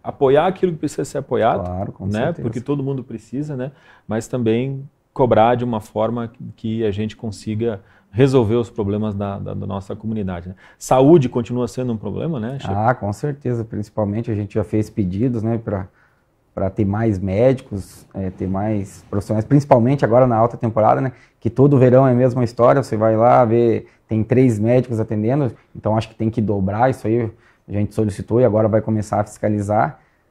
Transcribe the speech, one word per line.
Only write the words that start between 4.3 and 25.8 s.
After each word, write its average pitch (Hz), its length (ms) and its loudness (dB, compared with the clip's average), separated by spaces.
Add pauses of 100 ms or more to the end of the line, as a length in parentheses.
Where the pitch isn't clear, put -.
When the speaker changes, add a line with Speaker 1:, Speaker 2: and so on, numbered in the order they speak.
Speaker 1:
cobrar 117 420 4
de 120 80 -2
uma 120 160 -4
forma 113 500 -4
que, - 140 -20 (120)
que 113 280 -6
a 107 80 0
gente 107 240 -6
consiga 110 640 -6 (360)
resolver 127 400 4
os 117 140 -2
problemas 104 460 -4
da, 98 240 -6
da, 98 160 -10
da 98 100 -10
nossa 98 300 -8
comunidade, 95 540 -6
né? 90 60 -14 (220)
Saúde 139 500 6
continua 123 400 -4
sendo 123 260 -6
um 110 40 -4
problema, 110 420 -6
né, 127 200 -8
Chico? 101 120 -8
Speaker 2:
Ah, 107 220 0
com 127 180 -6
certeza. 123 540 -6
Principalmente 107 640 -6
a 107 60 -2
gente 101 180 -6
já 107 100 -2
fez 107 240 -2
pedidos, 107 540 -2
né, 113 160 -2
pra, 98 300 -6 (640)
pra 95 160 -4
ter 104 160 -2
mais 104 320 0
médicos, 101 960 -2
é, 95 160 -6
ter 95 180 -6
mais 98 640 -4
profissionais, 107 340 -2
principalmente 139 640 2
agora 123 220 4
na 117 80 0
alta 117 200 2
temporada, 117 460 2
né, 135 100 -4 (280)
que 117 100 -4
todo 139 300 4
verão 127 280 6
é 127 40 4
a 120 40 4
mesma 127 280 2
história, 123 400 4
você - 120 -6
vai 110 220 2
lá 123 280 6
ver, 113 420 2 (200)
tem 110 160 0
três 120 360 2
médicos 117 400 0
atendendo, 113 520 -2 (240)
então 110 220 -2